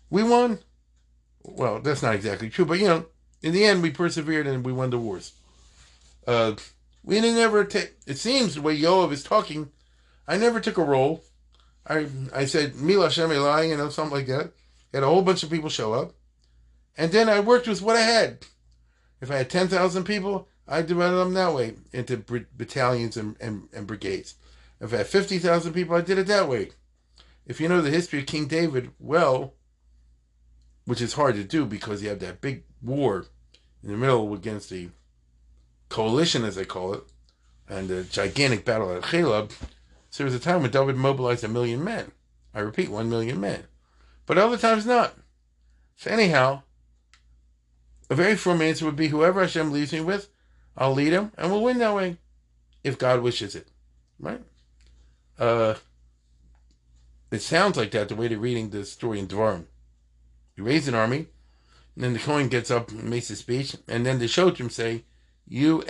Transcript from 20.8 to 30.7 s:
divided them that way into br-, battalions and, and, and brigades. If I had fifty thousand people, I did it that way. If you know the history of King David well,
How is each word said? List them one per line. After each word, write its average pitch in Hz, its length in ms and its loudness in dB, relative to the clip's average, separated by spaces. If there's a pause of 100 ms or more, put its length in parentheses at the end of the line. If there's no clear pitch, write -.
divided 175 340 2
them 185 180 2
that 185 200 2
way 117 220 -2 (160)
into 123 260 -4
br-, 113 380 -8
battalions 117 640 -2
and, 107 220 -8
and, 107 340 -10
and 107 140 -12
brigades. 98 480 -8 (440)
If 113 140 -8
I 120 40 0
had - 100 -2
fifty 190 320 0
thousand 170 340 2
people, 170 220 0
I 170 60 2
did 185 160 0
it 190 100 0
that 196 200 2
way. 113 240 -4 (760)
If 123 140 -8
you 156 80 0
know 175 140 4
the 147 80 2
history 160 300 0
of 135 60 -6
King 151 220 -4
David 147 520 0
well, 135 540 2 (1300)